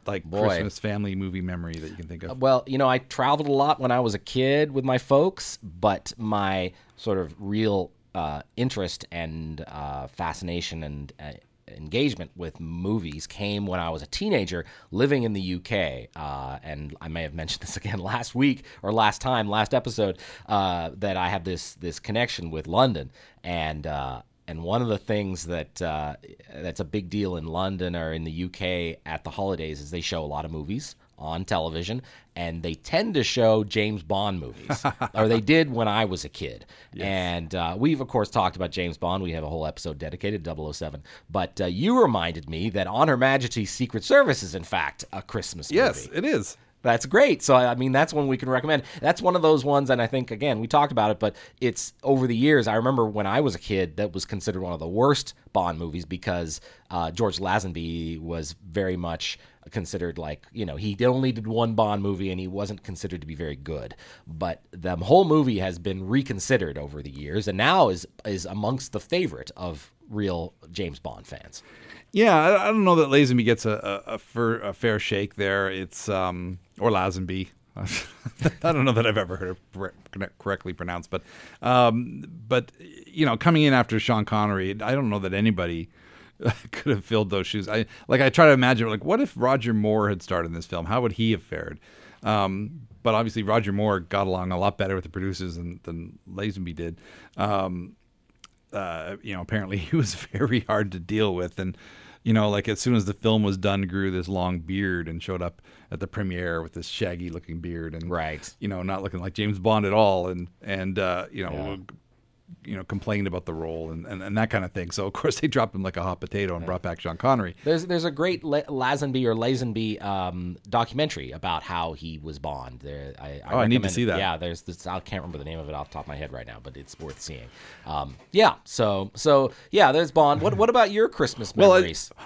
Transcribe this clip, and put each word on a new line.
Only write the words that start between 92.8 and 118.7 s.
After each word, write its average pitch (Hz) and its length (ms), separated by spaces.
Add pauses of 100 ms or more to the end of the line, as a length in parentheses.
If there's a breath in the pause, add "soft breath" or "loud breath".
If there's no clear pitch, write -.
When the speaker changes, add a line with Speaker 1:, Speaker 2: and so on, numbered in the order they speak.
Speaker 1:
but 113 120
obviously 110 280
Roger 104 280
Moore 101 280
got 98 280
along 92 240
a 90 60
lot 101 200
better 98 180
with 92 80
the 87 60
producers 92 460
than, 85 280
than 82 360 (100)
Lazenby 92 460
did. 85 240 (380 loud breath)
Um, 95 580 (800)
uh, 90 480
you 101 140
know, 90 60
apparently 101 360
<laughs> 82 120
he - 60
was 135 200
very 123 460
hard 107 320
to 92 60
deal 98 360
with, 90 240
and, 92 180 (460 loud breath)
you 113 100
know, 107 160
like, 101 180
as 107 120
soon 123 160
as 104 100
the 98 80
film 110 300
was 98 140
done, 98 260
grew 95 280
this 90 160
long 90 320
beard 90 480
and 82 160
showed 90 180
up 87 200 (280 soft breath)
at - 100
the 95 80
premiere 87 540
with 82 120
this 85 140
shaggy 90 420
looking 85 300
beard 82 360
and, 82 160
Speaker 2:
Right. 78 480
Speaker 1:
you - 80
know, 95 160
not 95 200
looking 95 160
like 92 140
James 104 260
Bond 107 260
at 98 80
all, 98 340
and, 87 200 (140)
and, 95 380
uh, 92 320
you 101 120
know, 87 80
Speaker 2:
Yeah. 73 260 (880)
Speaker 1:
you 101 100
know, 92 80
complained 101 440
about 90 180
the 85 80
role 80 380
and, 82 140
and, 95 160
and 101 160
that 110 120
kind 98 160
of 87 80
thing. 87 180
So, 98 160
of 101 60
course, - 260
they 160 80
dropped 117 260
him 95 100
like 92 140
a 85 60
hot 92 160
potato 98 340
and 85 100
Speaker 2:
Yeah. - 40
Speaker 1:
brought 90 140
back 85 180
Sean 82 180
Connery. 117 460
Speaker 2:
There's, 165 240
there's 170 160
a 170 80
great 165 320
La-, 147 200
Lazenby 131 640